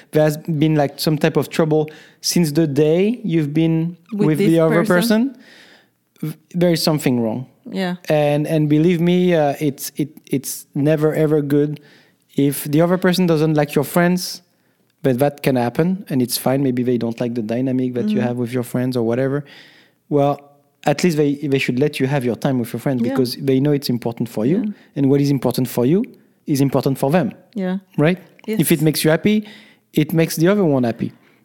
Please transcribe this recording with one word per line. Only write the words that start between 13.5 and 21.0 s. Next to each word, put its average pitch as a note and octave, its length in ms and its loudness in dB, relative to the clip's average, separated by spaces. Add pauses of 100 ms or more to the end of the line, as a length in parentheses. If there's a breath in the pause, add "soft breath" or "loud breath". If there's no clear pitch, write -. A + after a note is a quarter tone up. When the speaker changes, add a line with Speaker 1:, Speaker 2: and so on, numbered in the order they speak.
Speaker 1:
like D3+ 200 0
your D3 80 2
friends, F3 580 -2 (640)
but B2+ 160 0
that C#3+ 240 0
can C#3+ 140 2
happen D#3+ 520 -2
and C3 120 0
it's A#2+ 160 -2
fine. C3+ 260 0
Maybe B2 200 -2
they B2 140 0
don't A#2 220 -4
like A#2+ 160 -4
the A#2+ 60 -4
dynamic B2+ 540 -2
that D#3+ 140 -2
you G#3+ 100 0
Speaker 2:
Mm-hmm. B2 80 -2
Speaker 1:
have B2 100 -4
with A#2+ 160 -4
your A2 100 -4
friends B2+ 320 -4
or A#2+ 80 0
whatever. C3 400 -2 (640 loud breath)
Well, C#3+ 300 0 (460)
at D3+ 180 0